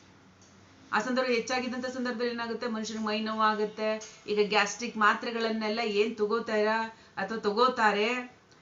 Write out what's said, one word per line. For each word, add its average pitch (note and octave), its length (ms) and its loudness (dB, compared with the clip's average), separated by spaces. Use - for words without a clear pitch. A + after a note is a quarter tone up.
ಆ - 60 2
ಸಂದರ್ಭ B3 260 0
ಹೆಚ್ಚಾಗಿದ್ದಂಥ B3 600 -2
ಸಂದರ್ಭದಲ್ಲಿ B3 460 -4
ಏನಾಗುತ್ತೆ? A#3 360 -4
ಮನುಷ್ಯನಿಗೆ A3 380 -4
ಮೈ G#3+ 140 -2
ನೋವಾಗುತ್ತೆ. G#3+ 1080 -2
ಈಗ G#3 220 2
ಗ್ಯಾಸ್ಟ್ರಿಕ್ G#3 480 0
ಮಾತ್ರೆಗಳನ್ನೆಲ್ಲ A3 800 0
ಏನ್ A3 380 2
ತಗೋತಾರ G#3+ 500 2
ಅಥವಾ G3+ 200 -4
ತಗೋತಾರೆ, A3+ 1000 2